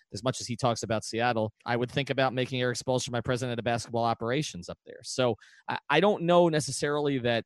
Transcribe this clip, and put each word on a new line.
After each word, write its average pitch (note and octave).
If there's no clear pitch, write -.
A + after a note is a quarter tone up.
as G#2
much B2+
as -
he A#2
talks A#2
about A2
Seattle, A2+
I A#2+
would A#2+
think C#3
about C3
making B2+
Erik B2
Spoelstra B2+
my A#2+
president A#2+
of G#2
basketball A#2
operations A#2
up E2+
there. -
So A#2+
I, -
I D3+
don't G3
know F3
necessarily D3
that A#2